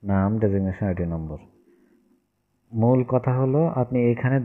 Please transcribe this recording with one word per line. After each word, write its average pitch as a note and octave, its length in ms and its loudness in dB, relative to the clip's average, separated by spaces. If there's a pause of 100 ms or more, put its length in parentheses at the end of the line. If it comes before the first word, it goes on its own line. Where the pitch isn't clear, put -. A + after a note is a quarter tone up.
নাম, G2 340 0
designation, G2 480 -2
আইডি F2+ 200 -2
number। D#2+ 320 -6 (1300)
মূল A#2+ 320 2
কথা B2+ 280 0
হলো C3+ 340 2
আপনি B2 440 0
এখানে B2+ 340 0